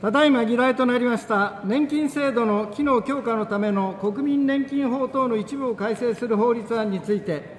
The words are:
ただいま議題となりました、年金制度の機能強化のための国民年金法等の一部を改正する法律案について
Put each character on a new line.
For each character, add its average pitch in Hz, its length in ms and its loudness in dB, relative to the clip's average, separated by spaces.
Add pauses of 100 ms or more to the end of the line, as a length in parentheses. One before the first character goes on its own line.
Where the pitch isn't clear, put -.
た 208 80 0
だ 285 160 4
い 285 60 6
ま 240 120 4
議 233 120 2
題 254 180 4
と 262 100 2
な 247 140 2
り 240 60 0
ま 240 120 2
し - 120 -6
た、 202 360 0
年 262 220 2
金 294 240 0
制 277 220 0
度 233 120 2
の 208 220 0
機 214 160 -6
能 269 200 4
強 269 200 -2
化 226 140 0
の 214 100 -2
た 202 140 -2
め 208 100 0
の 196 240 -2
国 214 380 -2
民 285 160 2
年 269 180 0
金 277 240 -2
法 262 160 0
等 262 220 0
の 226 80 0
一 214 180 -4
部 269 140 -4
を 226 80 -2
改 208 180 -2
正 240 180 -2
す 240 140 -4
る 220 100 2
法 233 160 4
律 226 240 -2
案 214 140 0
に 185 100 -2
つ 208 140 -2
い 202 60 -2
て 151 240 -6 (140)